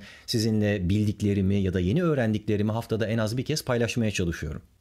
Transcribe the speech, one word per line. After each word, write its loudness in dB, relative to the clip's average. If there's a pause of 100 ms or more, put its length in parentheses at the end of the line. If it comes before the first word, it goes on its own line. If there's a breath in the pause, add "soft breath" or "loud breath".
(260 loud breath)
sizinle 2
bildiklerimi 2
ya 0
da 2
yeni 2
öğrendiklerimi 0
haftada -2
en -2
az -2
bir -4
kez -4
paylaşmaya 0
çalışıyorum. -4 (180)